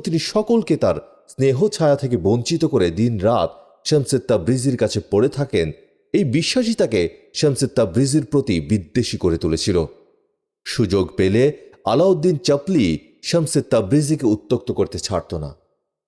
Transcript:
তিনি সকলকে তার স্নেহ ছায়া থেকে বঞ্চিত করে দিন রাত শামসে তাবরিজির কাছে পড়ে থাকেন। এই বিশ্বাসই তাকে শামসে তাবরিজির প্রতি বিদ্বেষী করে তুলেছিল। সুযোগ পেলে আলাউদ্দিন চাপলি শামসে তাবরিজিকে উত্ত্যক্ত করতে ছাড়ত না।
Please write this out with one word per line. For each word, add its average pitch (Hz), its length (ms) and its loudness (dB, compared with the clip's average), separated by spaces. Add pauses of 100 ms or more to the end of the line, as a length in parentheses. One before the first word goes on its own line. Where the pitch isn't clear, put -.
তিনি 165 260 -2
সকলকে 214 520 0
তার 90 200 0 (300)
স্নেহ 131 300 0 (100)
ছায়া 156 300 2
থেকে 123 200 -2
বঞ্চিত 120 480 0
করে 110 260 2
দিন 113 280 0
রাত 98 320 2 (340)
শামসে 139 340 0
তাবরিজির 131 580 0
কাছে 107 220 -2 (100)
পড়ে 107 200 2
থাকেন। 104 380 -2 (460)
এই 202 120 2
বিশ্বাসই 208 500 0
তাকে 110 260 0 (320)
শামসে 139 340 0
তাবরিজির 127 580 0
প্রতি 131 360 0
বিদ্বেষী 95 560 -2
করে 85 200 0
তুলেছিল। 85 400 0 (880)
সুযোগ 98 400 0 (100)
পেলে 101 280 2 (420)
আলাউদ্দিন 165 520 2
চাপলি 143 480 0 (400)
শামসে 160 360 0
তাবরিজিকে 135 640 0
উত্ত্যক্ত 110 460 -2
করতে 95 280 -4
ছাড়ত 90 340 -6
না। 76 220 -8 (520)